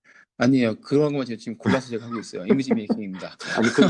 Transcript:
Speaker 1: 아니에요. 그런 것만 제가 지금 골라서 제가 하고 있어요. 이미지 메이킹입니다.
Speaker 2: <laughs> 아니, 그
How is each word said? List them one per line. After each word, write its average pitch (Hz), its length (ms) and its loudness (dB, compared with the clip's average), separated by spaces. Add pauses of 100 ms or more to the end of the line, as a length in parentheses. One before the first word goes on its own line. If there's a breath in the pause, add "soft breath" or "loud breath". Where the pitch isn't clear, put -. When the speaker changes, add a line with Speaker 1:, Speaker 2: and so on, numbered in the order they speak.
(380 soft breath)
Speaker 1:
아니에요. 123 440 4
그런 147 320 2
것만 135 120 -4
제가 117 140 -8
지금 110 180 -10
골라서 127 320 0
제가 117 180 -8
하고 117 120 -8
있어요. 95 260 -10
이미지 131 280 2
메이킹입니다. 98 680 -6
Speaker 2:
<laughs> - 180 -6
아니, 113 120 2
그 143 200 4